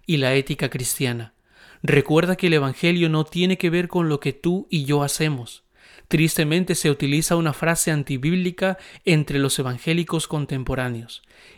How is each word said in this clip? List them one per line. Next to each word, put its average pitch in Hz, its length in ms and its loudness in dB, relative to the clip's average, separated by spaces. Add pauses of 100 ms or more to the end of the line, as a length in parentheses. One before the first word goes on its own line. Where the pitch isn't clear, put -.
y 165 120 0
la 131 180 2
ética 139 340 -2
cristiana. 120 640 -4 (480)
Recuerda 156 540 2
que 180 120 0
el 165 60 2
evangelio 165 560 2
no 156 140 2
tiene 180 340 0
que 175 140 0
ver 175 160 0
con 170 220 0
lo 147 100 0
que 139 140 -4
tú 180 360 -2
y 151 160 -2
yo 147 160 2
hacemos. 143 640 -4 (460)
Tristemente 160 640 2
se 151 160 0
utiliza 147 460 0
una 160 160 0
frase 165 360 0
antibíblica 175 880 -2 (260)
entre 147 360 2
los 135 180 0
evangélicos 160 720 -2
contemporáneos, 127 960 -6 (340)